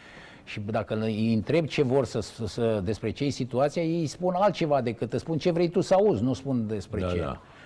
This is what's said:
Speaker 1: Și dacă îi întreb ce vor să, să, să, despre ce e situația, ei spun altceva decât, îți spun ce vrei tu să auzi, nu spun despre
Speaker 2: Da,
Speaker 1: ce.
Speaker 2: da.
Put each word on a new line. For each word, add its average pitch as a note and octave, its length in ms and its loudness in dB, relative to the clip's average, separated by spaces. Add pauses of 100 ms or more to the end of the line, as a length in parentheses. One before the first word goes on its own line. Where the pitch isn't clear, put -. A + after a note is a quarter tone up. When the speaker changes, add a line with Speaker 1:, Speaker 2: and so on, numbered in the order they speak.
(440)
Speaker 1:
Și - 160 -10 (100)
dacă A2 300 -2
îi A2 340 2
întreb D3 320 2
ce D3 160 0
vor C3 220 4
să, A2+ 160 -4
să, - 260 -8
să, A2+ 380 0
despre G#2+ 260 -2
ce A#2 140 -4
e D3 40 0
situația, C3+ 540 0
ei E3 240 0
spun F3+ 300 -2
altceva E3 440 2
decât, A#2 320 -2
îți A#2+ 100 -2
spun D#3+ 160 -2
ce F3+ 120 2
vrei E3+ 180 2
tu F#3 120 0
să - 140 2
auzi, F#3 280 4
nu C3 100 2
spun B2 340 -2
despre G#2 340 -4
Speaker 2:
Da, F#2 80 -2
Speaker 1:
ce. F2+ 120 0
Speaker 2:
da. C#2+ 200 -4 (260)